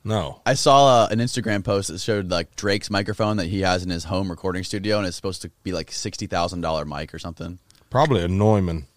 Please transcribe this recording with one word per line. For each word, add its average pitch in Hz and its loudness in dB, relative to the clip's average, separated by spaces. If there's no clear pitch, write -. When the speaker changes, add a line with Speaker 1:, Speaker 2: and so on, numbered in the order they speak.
Speaker 1:
No. 110 -4
Speaker 2:
I 127 2
saw, 135 6
uh, - 4
an 110 0
Instagram 104 -2
post 101 0
that 87 -10
showed, 101 -2
like, 85 -2
Drake's 101 -2
microphone 107 -2
that 87 -2
he 95 -2
has 90 2
in 90 -6
his 85 -4
home 95 -2
recording 92 -4
studio, 104 -2
and 98 -2
it's 90 -6
supposed 95 -8
to 87 -14
be, 92 -6
like, 82 -6
sixty - -8
thousand 87 -2
dollar 80 -2
mic 73 -10
or 82 -14
something. 85 -12
Speaker 1:
Probably 127 4
a 87 0
Neumann. 95 4